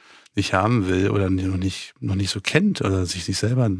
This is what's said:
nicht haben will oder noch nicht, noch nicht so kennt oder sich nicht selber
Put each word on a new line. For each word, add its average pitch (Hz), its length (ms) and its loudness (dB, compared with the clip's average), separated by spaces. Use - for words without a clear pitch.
nicht 98 180 -2
haben 104 320 2
will 92 240 2
oder 101 200 0
noch 92 260 0
nicht, 92 420 -6
noch 107 160 -4
nicht 95 160 -2
so 101 100 -6
kennt 190 400 2
oder 95 260 0
sich 87 200 -6
nicht 95 120 -4
selber 120 300 2